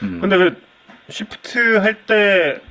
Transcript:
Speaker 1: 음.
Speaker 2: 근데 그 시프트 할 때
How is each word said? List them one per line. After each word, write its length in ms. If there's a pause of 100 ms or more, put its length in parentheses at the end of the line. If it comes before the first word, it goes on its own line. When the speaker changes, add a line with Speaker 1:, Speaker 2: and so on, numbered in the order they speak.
Speaker 1:
음. 180
Speaker 2:
근데 160
그 240 (480)
시프트 680
할 280
때 540 (120)